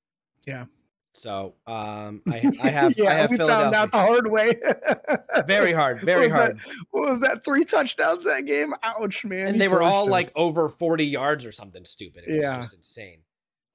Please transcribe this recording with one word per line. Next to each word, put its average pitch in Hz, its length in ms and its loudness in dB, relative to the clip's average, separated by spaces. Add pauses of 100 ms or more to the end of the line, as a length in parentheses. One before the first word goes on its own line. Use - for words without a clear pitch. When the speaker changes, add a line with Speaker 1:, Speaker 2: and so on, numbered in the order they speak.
(460)
Speaker 1:
Yeah. 127 200 -12 (480)
Speaker 2:
So, 98 400 -10 (120)
um, 107 580 -10
Speaker 1:
<laughs> - 40 -4
Speaker 2:
I, 214 240 0 (100)
I - 80 0
have, 226 280 2
Speaker 1:
Yeah, 202 120 4
Speaker 2:
I 156 40 4
have 156 160 2
Speaker 1:
we 240 80 0
found 160 120 2
out 214 400 2
Speaker 2:
Philadelphia. - 0 -
Speaker 1:
the 233 80 2
hard 226 320 4
way. 220 300 2 (800)
<laughs> 143 60 -4
Speaker 2:
Very 190 260 4
hard, 135 280 0
very 175 220 4
Speaker 1:
What - 40 6
was 156 100 2
Speaker 2:
hard. 107 220 2
Speaker 1:
that, - 80 -18 (240)
what 294 200 0
was 247 100 -2
that, 254 240 0
three 294 200 2
touchdowns 175 600 0
that - 180 -2
game? 151 380 -2
Ouch, 220 420 -6
man. 190 220 -6
Speaker 2:
And 202 100 -2
Speaker 1:
He 226 40 2
Speaker 2:
they 196 80 4
were 180 100 4
Speaker 1:
torched 170 140 4
Speaker 2:
all, 196 140 2
Speaker 1:
us. 196 40 0
Speaker 2:
like, 175 240 2
over 160 340 2
forty 160 380 0
yards 139 400 -2
or 107 60 -14
something 90 340 -18
stupid. 87 400 -14
It 156 80 -4
was 151 100 0
Speaker 1:
Yeah. 135 120 -4
Speaker 2:
just 120 180 -10
insane. 87 480 -14 (520)